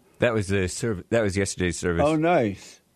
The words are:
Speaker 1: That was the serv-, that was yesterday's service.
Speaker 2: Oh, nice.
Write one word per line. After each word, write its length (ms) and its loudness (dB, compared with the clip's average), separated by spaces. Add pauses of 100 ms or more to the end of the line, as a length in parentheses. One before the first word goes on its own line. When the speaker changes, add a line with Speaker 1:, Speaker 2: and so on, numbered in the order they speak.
(200)
Speaker 1:
That 140 2
was 140 -2
the 200 0
serv-, 420 -6
that 120 2
was 160 0
yesterday's 400 -2
service. 280 0
Speaker 2:
Oh, 100 2
nice. 640 0 (160)